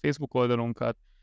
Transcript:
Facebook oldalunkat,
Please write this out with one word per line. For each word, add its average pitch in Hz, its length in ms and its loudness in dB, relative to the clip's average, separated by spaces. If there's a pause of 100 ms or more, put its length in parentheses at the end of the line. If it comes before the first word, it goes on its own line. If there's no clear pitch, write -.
Facebook 147 320 -2
oldalunkat, 120 640 0 (260)